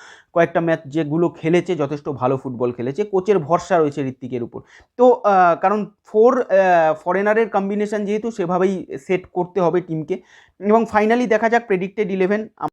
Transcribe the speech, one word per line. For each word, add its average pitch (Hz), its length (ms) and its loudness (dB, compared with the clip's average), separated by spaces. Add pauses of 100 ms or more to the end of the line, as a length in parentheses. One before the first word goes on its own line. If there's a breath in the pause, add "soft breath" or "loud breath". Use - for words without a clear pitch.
(320 loud breath)
কয়েকটা 170 280 2
ম্যাচ 165 260 0
যেগুলো 156 420 -2
খেলেছে 175 480 0
যথেষ্ট 147 320 -6
ভালো 131 280 -2
ফুটবল 123 360 -4
খেলেছে, 135 320 -4
কোচের 196 340 0
ভরসা 170 400 0
রয়েছে 151 240 0
ঋত্বিকের 127 400 -8
উপর। 120 180 -12 (360 soft breath)
তো, 247 160 6
আহ, 185 480 4
কারণ 196 260 0 (180)
ফোর, 240 360 4
আহ, 180 540 4
ফরেনারের 202 540 0
কম্বিনেশন 208 560 -4
যেহেতু, 214 260 -4
সেভাবেই 185 560 -2 (120)
সেট 185 340 -4
করতে 180 280 -4
হবে 175 200 2
টিমকে। 160 420 -8 (380 soft breath)
এবং 208 220 2
finally 220 440 0
দেখা 220 220 0
যাক 233 180 0
প্রেডিক্টেড 196 440 -4
ইলেভেন, 196 460 -2
আম-, - 160 -8